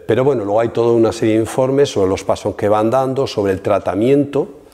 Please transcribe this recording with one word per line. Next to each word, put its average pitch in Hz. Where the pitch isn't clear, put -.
pero 117
bueno, 131
luego 101
hay 117
toda 117
una 113
serie 110
de 113
informes 135
sobre 95
los 92
pasos 104
que 107
van 107
dando, 131
sobre 101
el 92
tratamiento, 127